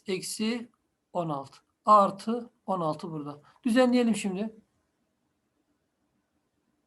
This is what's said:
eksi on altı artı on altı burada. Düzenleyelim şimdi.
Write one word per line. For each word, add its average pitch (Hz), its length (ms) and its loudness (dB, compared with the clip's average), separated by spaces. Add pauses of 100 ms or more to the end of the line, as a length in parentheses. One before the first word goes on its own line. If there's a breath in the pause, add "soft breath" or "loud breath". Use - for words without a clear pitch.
eksi 220 640 -6 (420)
on 170 160 -4
altı 139 300 -8 (280)
artı 214 640 4 (160)
on 190 140 -2
altı 160 300 -4
burada. 147 300 -10 (240 soft breath)
Düzenleyelim 247 520 4
şimdi. 202 380 -6 (2250)